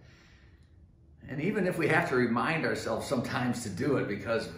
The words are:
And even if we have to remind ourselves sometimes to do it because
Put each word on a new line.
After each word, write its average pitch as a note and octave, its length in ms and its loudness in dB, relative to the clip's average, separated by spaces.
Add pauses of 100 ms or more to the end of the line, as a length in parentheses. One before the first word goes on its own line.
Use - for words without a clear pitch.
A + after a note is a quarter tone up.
(1300)
And C3 120 -6
even F#3+ 280 0
if D#3 100 -2
we D#3+ 100 2
have - 200 4
to C3 80 2
remind B2 500 2
ourselves A2 400 -2
sometimes B2 560 -2
to A2 60 -6
do B2 280 0
it G#2+ 120 -2
because A2 500 -2